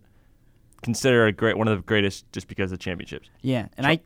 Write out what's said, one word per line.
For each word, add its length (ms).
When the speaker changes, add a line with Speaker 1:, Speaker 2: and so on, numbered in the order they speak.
Speaker 1:
considered 440
a 60
great, 240
one 120
of 100
the 40
greatest 500
just 160
because 220
of 80
the 60
championships. 460
Speaker 2:
Yeah, 260
and 80
Speaker 1:
Char- 80
Speaker 2:
I, 140